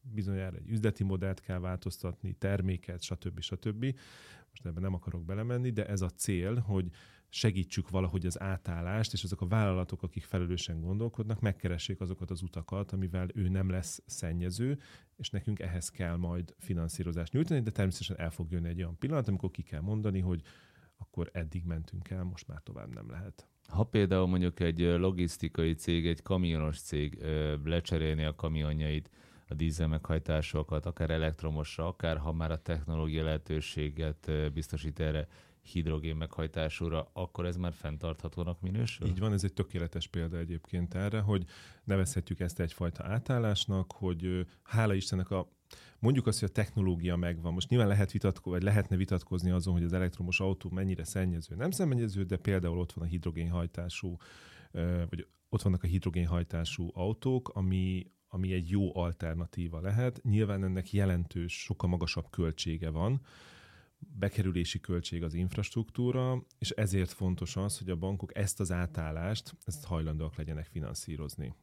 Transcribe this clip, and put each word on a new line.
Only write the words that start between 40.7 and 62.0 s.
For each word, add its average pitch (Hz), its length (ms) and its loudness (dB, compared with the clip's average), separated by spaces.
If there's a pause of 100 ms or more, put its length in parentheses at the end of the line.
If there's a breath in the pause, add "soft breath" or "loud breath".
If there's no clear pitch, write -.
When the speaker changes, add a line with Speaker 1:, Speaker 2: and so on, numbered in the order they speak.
Speaker 1:
erre, 101 260 0
hogy 101 260 2 (380 loud breath)
nevezhetjük 92 560 2
ezt 87 200 -2
egyfajta 85 440 -2
átállásnak, 104 880 0
hogy, 87 340 -2
ö, 90 160 2 (220 loud breath)
hála 110 300 4
Istennek 95 380 0
a, 92 200 -2 (480 loud breath)
mondjuk 123 280 4
azt, 107 120 2
hogy 95 100 2
a - 20 -4
technológia 90 640 2
megvan. 85 380 0
Most 90 160 -2
nyilván 120 180 6
lehet 101 240 4
vitatko-, 101 380 0
vagy 90 140 0
lehetne 101 320 4
vitatkozni 90 560 2
azon, 90 220 4
hogy 85 100 4
az 85 100 2
elektromos 90 460 0
autó 95 300 0
mennyire 92 340 -2
szennyező, 87 520 0
nem 139 160 0
szennyező, 120 520 2
de 90 140 0
például 90 420 2
ott 85 120 -2
van 85 140 -6
a - 20 0
hidrogénhajtású, 85 1080 -2 (560 loud breath)
ö, 87 380 2
vagy 85 180 -6 (220)
ott 107 120 2
vannak 92 220 4
a 87 40 0
hidrogénhajtású 85 1080 0
autók, 117 560 0
ami, 92 640 0 (160)
ami 92 260 -2
egy 85 160 0
jó 98 280 4
alternatíva 85 840 -2
lehet. 120 420 0
Nyilván 101 400 4
ennek 92 280 0
jelentős, 87 720 2
sokkal - 280 0
magasabb 85 400 0